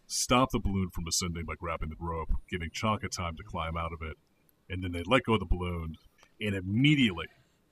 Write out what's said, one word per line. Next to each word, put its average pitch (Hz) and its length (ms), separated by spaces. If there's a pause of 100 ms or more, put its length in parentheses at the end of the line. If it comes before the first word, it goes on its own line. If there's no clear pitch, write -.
stop - 420
the 120 80
balloon 98 320
from 85 160
ascending 85 380
by 80 100
grabbing 82 360
the 76 100
rope, 82 320 (180)
giving 85 200
Chaka 107 380
time 85 280
to - 80
climb 82 320
out 82 160
of 80 100
it. 78 160 (500)
And 92 140
then 92 100
they 87 120
let 123 180
go 113 120
of 101 60
the 92 60
balloon. 87 500 (440)
And 101 160
immediately, 104 720 (440)